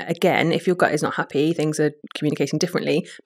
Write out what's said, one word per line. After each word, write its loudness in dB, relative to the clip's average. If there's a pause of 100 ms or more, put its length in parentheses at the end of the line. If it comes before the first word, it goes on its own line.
again, 2
if -2
your 4
gut 2
is 0
not -2
happy, 0
things -2
are 2 (240)
communicating 0
differently, 0 (200)